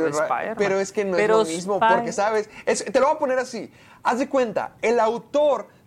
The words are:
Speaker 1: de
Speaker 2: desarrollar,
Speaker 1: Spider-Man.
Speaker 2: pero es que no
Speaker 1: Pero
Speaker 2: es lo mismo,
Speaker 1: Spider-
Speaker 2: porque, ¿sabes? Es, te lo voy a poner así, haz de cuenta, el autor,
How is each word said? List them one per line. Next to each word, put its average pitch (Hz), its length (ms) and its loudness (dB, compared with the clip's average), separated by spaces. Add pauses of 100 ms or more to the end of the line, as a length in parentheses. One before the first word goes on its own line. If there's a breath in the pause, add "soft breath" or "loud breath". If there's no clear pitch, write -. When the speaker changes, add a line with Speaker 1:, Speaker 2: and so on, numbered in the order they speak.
Speaker 1:
de 160 40 0
Speaker 2:
desarrollar, 151 240 -2
Speaker 1:
Spider-Man. 160 280 -4
Speaker 2:
pero 196 220 0
es 196 120 -6
que 208 120 -2
no 190 120 -2
Speaker 1:
Pero 214 260 4
Speaker 2:
es 202 60 -2
lo 160 60 -6
mismo, 180 200 -4
Speaker 1:
Spider- 220 220 4
Speaker 2:
porque, 233 160 -4
¿sabes? 214 360 0 (180 loud breath)
Es, - 180 -2
te 214 160 2
lo 262 60 4
voy 302 100 2
a - 20 -12
poner 262 220 0
así, 233 320 -10 (320 loud breath)
haz 240 160 0
de 285 80 -2
cuenta, 220 520 -2
el 233 200 2
autor, 233 640 0 (200 loud breath)